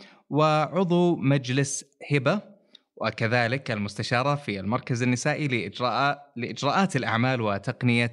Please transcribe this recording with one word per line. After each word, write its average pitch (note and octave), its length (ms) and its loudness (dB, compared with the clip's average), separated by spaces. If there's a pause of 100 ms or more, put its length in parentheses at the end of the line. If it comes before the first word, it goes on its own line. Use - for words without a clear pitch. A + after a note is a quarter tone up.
(300)
وعضو D#3 840 2
مجلس C3+ 680 0 (260)
هبة، C#3+ 300 2 (560)
وكذلك A#2 760 -2
المستشارة A#2+ 640 -2
في G#2+ 260 -6
المركز A#2+ 420 -2
النسائي B2+ 460 0
لإجراء-، A#2+ 680 0 (180)
لإجراءات C#3 600 0
الأعمال A#2+ 440 2
وتقنية A#2 720 0